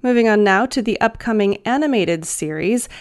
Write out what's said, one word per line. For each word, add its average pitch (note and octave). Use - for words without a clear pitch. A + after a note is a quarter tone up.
Moving A#3+
on G#3
now G3+
to C4
the G#3+
upcoming G#3+
animated A3
series, E3